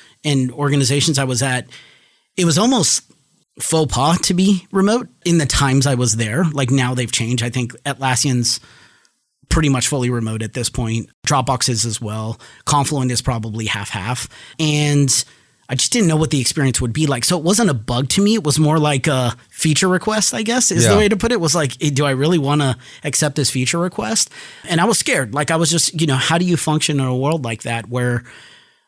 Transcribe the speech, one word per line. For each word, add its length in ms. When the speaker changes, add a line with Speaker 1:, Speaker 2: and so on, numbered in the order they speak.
Speaker 1:
and 260
organizations 680
I 60
was 180
at, 240
it 100
was 120
almost 460
faux 320
pas 280
to 120
be 380
remote 360
in 120
the 80
times 400
I 100
was 200
there. 300
Like, 260
now 240
they've 160
changed. 320
I 80
think 220
Atlassian's 760
pretty 200
much 180
fully 220
remote 320
at 120
this 160
point. 400
Dropbox 420
is 160
as 160
well. 380
Confluent 460
is 100
probably 440
half-half. 600
And 500
I 40
just 160
didn't 160
know 100
what 140
the 100
experience 400
would 120
be 120
like. 180
So 140
it 60
wasn't 260
a 60
bug 340
to 120
me. 120
It 100
was 140
more 220
like 260
a 300
feature 360
request, 460
I 80
guess, 300
is 140
the 80
Speaker 2:
Yeah. 40
Speaker 1:
way 120
to 80
put 140
it. 40
It 60
was 120
like, 260
"Hey, 120
do 140
I 60
really 280
wanna 360
accept 320
this 160
feature 260
request?" 540
And 140
I 40
was 120
scared. 380
Like, 160
I 60
was 120
just, 320
you 60
know, 80
how 240
do 60
you 120
function 420
in 60
a 100
world 300
like 180
that 240
where 360